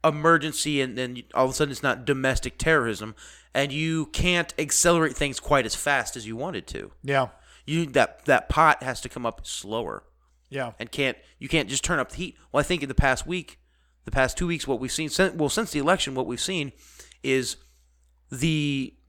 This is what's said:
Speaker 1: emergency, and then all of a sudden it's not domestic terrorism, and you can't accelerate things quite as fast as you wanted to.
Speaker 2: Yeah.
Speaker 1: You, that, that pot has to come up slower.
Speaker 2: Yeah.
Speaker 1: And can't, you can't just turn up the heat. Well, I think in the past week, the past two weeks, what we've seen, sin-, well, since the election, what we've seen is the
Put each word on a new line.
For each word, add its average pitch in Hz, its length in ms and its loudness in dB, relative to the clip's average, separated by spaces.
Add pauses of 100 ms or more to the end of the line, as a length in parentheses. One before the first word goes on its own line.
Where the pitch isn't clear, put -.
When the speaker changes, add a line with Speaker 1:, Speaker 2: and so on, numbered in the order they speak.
Speaker 1:
emergency, 151 760 2
and 127 180 -2
then 123 240 -6 (100)
all 131 140 4
of 131 40 0
a 131 40 -6
sudden 147 180 0
it's 123 100 -10
not 127 220 0
domestic 131 540 0
terrorism, 113 560 0 (400)
and 139 180 0
you 160 340 -2
can't 175 520 0
accelerate 160 580 2
things 139 240 -4
quite 135 260 2
as 107 80 -4
fast 135 420 0
as 110 100 -10
you 113 100 -8
wanted 127 320 -8
to. 50 240 -10 (100)
Speaker 2:
Yeah. 135 260 0 (380)
Speaker 1:
You, 160 200 0
that, 131 400 2
that 135 220 4
pot 156 340 4
has 127 180 -4
to - 80 -10
come 123 180 -10
up - 200 -6
slower. 98 580 -6 (460)
Speaker 2:
Yeah. 127 280 -6
Speaker 1:
And 117 140 -10
can't, 135 240 -2 (220)
you 131 100 -12
can't 139 200 0
just 135 140 -4
turn 170 160 0
up 127 120 -2
the - 60 -14
heat. 180 200 -10 (160)
Well, 139 80 4
I - 40 2
think 175 180 -2
in 139 60 -6
the 131 60 -6
past 131 320 2
week, 175 320 -8 (460)
the - 60 -10
past 127 260 2
two 180 100 -2
weeks, 170 220 -4
what 127 100 0
we've 127 140 -6
seen, 160 160 -4
sin-, 175 300 2
well, 147 100 2
since 220 240 -2
the 151 60 -2
election, 156 360 0
what 131 120 -2
we've 120 140 -6
seen 160 320 -4 (500)
is 131 340 0 (760)
the 143 640 0 (140)